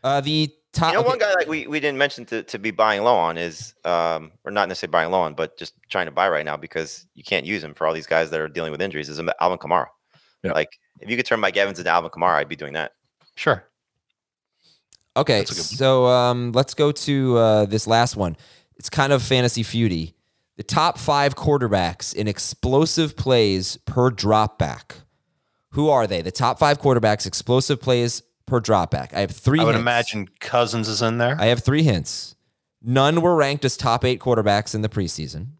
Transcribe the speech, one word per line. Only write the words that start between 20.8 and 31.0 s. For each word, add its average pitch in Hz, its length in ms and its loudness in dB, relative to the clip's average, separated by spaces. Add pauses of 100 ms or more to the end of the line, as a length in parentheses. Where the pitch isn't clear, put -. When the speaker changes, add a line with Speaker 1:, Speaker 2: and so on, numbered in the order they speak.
Speaker 1:
five 143 360 0
quarterbacks 104 800 -2
in 107 140 -2
explosive 147 880 0
plays 104 640 2
per 127 320 2
drop 107 480 0
back. - 380 -6 (720)
Who 147 180 0
are 131 180 4
they? 92 160 -2
The 87 100 -4
top 123 260 0
five 147 220 4
quarterbacks, 113 460 2
explosive 127 540 0
plays 120 420 0 (240)
per 120 140 0
drop 110 300 0
back. 67 240 -4
I 85 60 -2
have 98 120 -2
three 143 280 2
Speaker 4:
I 113 40 4
would 113 100 4
Speaker 1:
hints. 110 80 0
Speaker 4:
imagine 117 460 0 (120)
Cousins 117 480 -2
is 110 140 -2